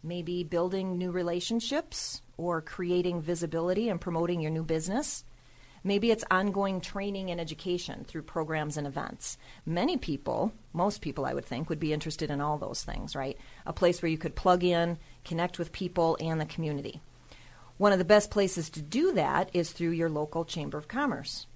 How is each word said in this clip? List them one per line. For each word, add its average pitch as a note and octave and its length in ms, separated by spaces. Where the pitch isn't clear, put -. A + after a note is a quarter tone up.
Maybe F3 420
building F3+ 540
new F3+ 140
relationships G3+ 1080
or E3 240
creating F3 600
visibility E3+ 680
and F3+ 100
promoting E3+ 440
your D#3 80
new D#3+ 140
business. E3 600
Maybe G3+ 280
it's A3 200
ongoing F#3+ 520
training G3 480
and E3+ 100
education F3 640
through D#3 180
programs D#3 540
and D3 100
events. - 520
Many A3 320
people, D3 560
most F#3+ 260
people C#3 240
I B2+ 80
would C#3 140
think, C#3 240
would D#3 100
be D3+ 140
interested D3+ 360
in C#3+ 120
all D3+ 160
those - 240
things, - 340
right? C3+ 220
A - 80
place F3+ 300
where E3 80
you D#3+ 80
could D#3 160
plug F3+ 280
in, E3+ 360
connect F3 340
with D#3+ 140
people F3 480
and D#3+ 180
the D#3 60
community. D3+ 560
One G3+ 140
of F#3 60
the F3+ 60
best G#3 260
places F#3+ 380
to D#3 140
do C#4 300
that D3+ 420
is E3+ 180
through E3+ 200
your E3 180
local D3+ 340
Chamber D#3 320
of D3+ 100
Commerce. - 680